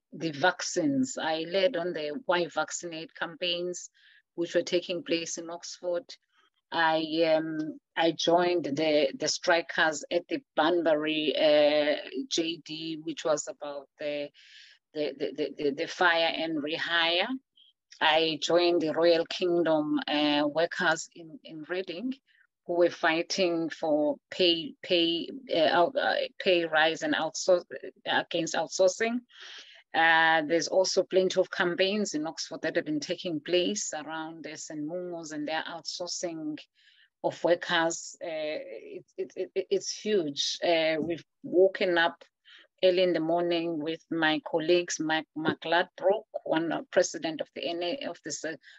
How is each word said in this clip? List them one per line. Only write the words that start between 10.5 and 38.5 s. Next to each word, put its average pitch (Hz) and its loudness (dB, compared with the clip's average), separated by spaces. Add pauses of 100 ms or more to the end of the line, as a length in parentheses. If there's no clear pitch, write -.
Banbury, 156 2
uh, 151 4 (340)
J 165 -2
D, 160 -8
which 160 -8
was 156 0
about 143 -12 (120)
the, 147 -4 (640)
the, 147 -2
the, - -4
the, 151 -4
the, 143 2 (120)
the 151 -4
fire 165 4
and 160 -4
rehire. 170 0 (720)
I 156 4
joined 175 4
the 156 0
Royal 165 4
Kingdom, 160 0
uh, 147 2
workers 160 0
in, 160 -18
in 156 -14
Reading, 185 -4 (540)
who 175 -4
were 175 6
fighting 170 0
for 147 0 (160)
pay, 170 2
pay, 170 0 (260)
uh, 160 4
out, 170 4
uh, - 2 (240)
pay 175 2
rise 160 2
and 151 0
outsource, 175 2 (420)
against 165 -2
outsourcing. 190 2 (760)
Uh, 160 6
there's 165 0
also 185 2
plenty 185 2
of 175 2
campaigns 190 0
in 151 -4
Oxford 160 -10
that 160 -2
have 170 0
been 156 -2
taking 165 -6
place 180 -2
around 160 -10
the 151 -12
Saint 156 -10
Mungos 165 -8
and 147 -6
their 156 -4
outsourcing 165 -8 (680)
of 165 -4
workers. 170 0
Uh, 156 -6